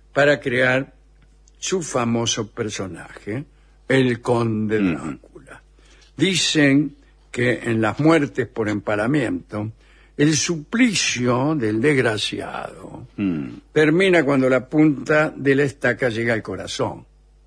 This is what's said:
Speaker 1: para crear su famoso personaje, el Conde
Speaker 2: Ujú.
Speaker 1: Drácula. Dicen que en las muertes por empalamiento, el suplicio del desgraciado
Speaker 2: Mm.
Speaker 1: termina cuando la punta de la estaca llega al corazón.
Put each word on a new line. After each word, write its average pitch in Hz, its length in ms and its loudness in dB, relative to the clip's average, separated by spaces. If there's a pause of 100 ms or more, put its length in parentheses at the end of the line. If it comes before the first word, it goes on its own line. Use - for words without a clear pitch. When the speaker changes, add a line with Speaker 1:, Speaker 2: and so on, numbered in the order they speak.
(140)
Speaker 1:
para 143 260 4
crear 127 540 0 (640)
su 185 240 -4
famoso 117 680 -2
personaje, 107 960 -8 (420)
el 127 340 2
Conde 110 580 0
Speaker 2:
Ujú. 98 120 2
Speaker 1:
Drácula. - 720 -10 (560)
Dicen 151 800 2 (360)
que 120 320 0
en 113 180 0
las 107 180 -2
muertes 143 480 2
por 110 200 -4
empalamiento, 107 1040 -2 (460)
el 151 180 2
suplicio 151 1200 0
del 110 260 0
desgraciado - 1300 -2
Speaker 2:
Mm. 82 320 -2 (240)
Speaker 1:
termina 165 520 4
cuando 131 260 2
la 127 180 0
punta 151 680 2
de 135 200 2
la 143 80 2
estaca 127 460 0
llega 117 240 -2
al 107 100 -2
corazón. 95 600 -6 (420)